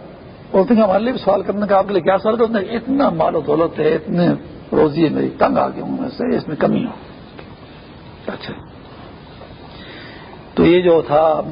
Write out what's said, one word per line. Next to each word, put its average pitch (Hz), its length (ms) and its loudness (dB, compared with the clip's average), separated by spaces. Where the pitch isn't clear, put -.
بولتے 190 240 2
ہیں، 220 80 6
"ہمارے 196 200 2
لیے 247 100 0
بھی 220 120 -6
سوال 196 180 2
کرنے 208 240 -4
کا، 196 120 4
آپ 196 80 2
کے 196 60 -4
لیے 185 100 0
کیا 185 160 2
سوال 220 180 0
کرنا 226 220 0
ہے؟ 190 60 -2
اتنا 240 460 0
مال 170 260 0
و 160 40 0
دولت 156 380 0
ہے، 156 160 2
اتنے 170 340 0
روزی 151 320 2
ہے 147 40 4
میری، 135 200 -2
تنگ - 300 0
آ 67 100 0
گیا - 140 -10
ہوں 67 180 -6
میں 65 80 -6
سے، - 280 -4
اس - 120 -6
میں 147 80 -6
کمی 101 280 0
ہو۔" - 60 -8
اچھا، - 280 -10
تو - 100 2
یہ 170 180 6
جو 165 200 4
تھا 151 380 2